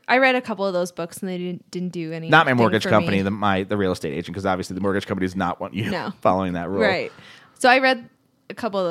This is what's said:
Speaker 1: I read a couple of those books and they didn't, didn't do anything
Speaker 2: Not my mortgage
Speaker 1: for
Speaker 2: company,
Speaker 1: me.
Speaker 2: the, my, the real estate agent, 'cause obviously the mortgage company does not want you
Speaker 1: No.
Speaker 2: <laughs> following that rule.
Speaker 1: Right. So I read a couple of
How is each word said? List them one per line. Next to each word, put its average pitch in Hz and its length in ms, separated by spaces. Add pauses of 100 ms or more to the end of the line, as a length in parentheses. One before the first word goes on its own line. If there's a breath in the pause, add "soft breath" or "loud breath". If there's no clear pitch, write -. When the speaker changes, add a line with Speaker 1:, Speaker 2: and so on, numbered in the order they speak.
Speaker 1:
I 247 100
read 262 160
a 247 80
couple 196 240
of 185 80
those 180 180
books - 260
and 190 120
they 180 80
didn't, 180 320
didn't 180 220
do 165 200
anything 160 180
Speaker 2:
Not 156 140
my 135 80
mortgage 110 300
Speaker 1:
for - 80
Speaker 2:
company, 101 280
Speaker 1:
me. 95 40
Speaker 2:
the, 98 80
my, 101 320
the 104 160
real 95 140
estate 80 200
agent, 85 220
'cause 95 100
obviously 92 300
the 92 80
mortgage 98 240
company 92 200
does 92 100
not 90 240
want 95 120
you 107 180
Speaker 1:
No. 175 260
Speaker 2:
<laughs> - 40
following 95 340
that 85 140
rule. 101 140
Speaker 1:
Right. 180 280 (480 soft breath)
So 254 120
I 262 80
read 262 320 (400)
a 208 40
couple 202 260
of 185 100